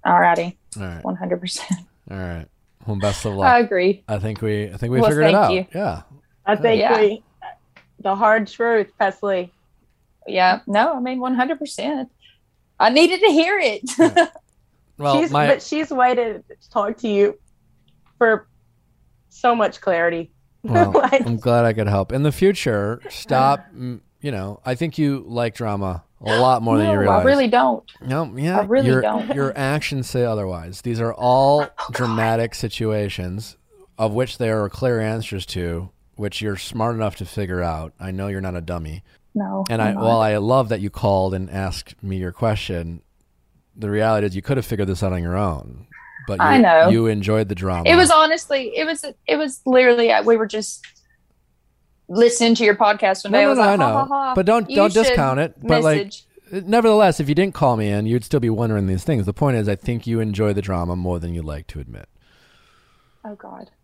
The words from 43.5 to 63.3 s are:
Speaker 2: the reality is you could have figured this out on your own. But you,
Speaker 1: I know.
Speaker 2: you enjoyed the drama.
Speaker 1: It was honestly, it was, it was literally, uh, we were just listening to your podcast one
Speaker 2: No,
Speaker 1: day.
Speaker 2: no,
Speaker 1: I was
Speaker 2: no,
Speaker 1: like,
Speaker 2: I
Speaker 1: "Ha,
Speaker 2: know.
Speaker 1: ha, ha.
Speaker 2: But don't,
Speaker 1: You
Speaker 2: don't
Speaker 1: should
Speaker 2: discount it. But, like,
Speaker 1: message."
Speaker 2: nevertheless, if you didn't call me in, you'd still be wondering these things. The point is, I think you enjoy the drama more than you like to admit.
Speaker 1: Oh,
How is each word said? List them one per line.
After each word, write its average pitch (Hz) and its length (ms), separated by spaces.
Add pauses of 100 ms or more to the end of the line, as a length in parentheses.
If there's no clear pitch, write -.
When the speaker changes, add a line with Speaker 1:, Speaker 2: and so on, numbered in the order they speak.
Speaker 2:
the 104 160
reality 107 340
is 92 100
you 98 60
could - 160
have 107 80
figured 101 240
this 92 140
out 92 100
on 87 80
your 85 160
own. 76 480 (420)
But 101 120
you, - 60
Speaker 1:
I 285 120
know. 170 320
Speaker 2:
you 113 160
enjoyed 107 420
the 101 80
drama. 90 320
Speaker 1:
It - 80
was 359 140
honestly, 311 640
it 311 100
was, 311 200 (220)
it 302 100
was 294 300
literally, 240 440
uh, 208 120
we 226 120
were 220 120
just - 380 (1200)
listening 233 480
to 233 80
your 208 120
podcast 208 480
one 202 100
Speaker 2:
No, 202 60
Speaker 1:
day. 202 40
Speaker 2:
no, - 20
Speaker 1:
I 285 40
was 269 80
Speaker 2:
no, 240 60
Speaker 1:
like, 202 40
Speaker 2:
I 196 40
Speaker 1:
"Ha, 202 60
Speaker 2:
know. 120 220
Speaker 1:
ha, - 60
ha. 269 300
Speaker 2:
But 190 100
don't, 220 240
Speaker 1:
You 269 60
Speaker 2:
don't 302 160
Speaker 1:
should 220 120
Speaker 2:
discount 139 360
it. 165 220
But, 156 220
like, 160 220
Speaker 1:
message." - 200 (260)
Speaker 2:
nevertheless, 208 680
if 143 100
you 147 60
didn't 185 180
call 123 240
me 104 120
in, 104 160
you'd 117 180
still 147 160
be 117 100
wondering 110 380
these 92 160
things. 120 220
The 101 80
point 135 240
is, 104 120
I 98 60
think 117 320
you 113 120
enjoy 107 340
the 98 80
drama 87 340
more 90 240
than 85 140
you 85 80
like 76 260
to 78 120
admit. 60 280 (1160)
Speaker 1:
Oh, 208 100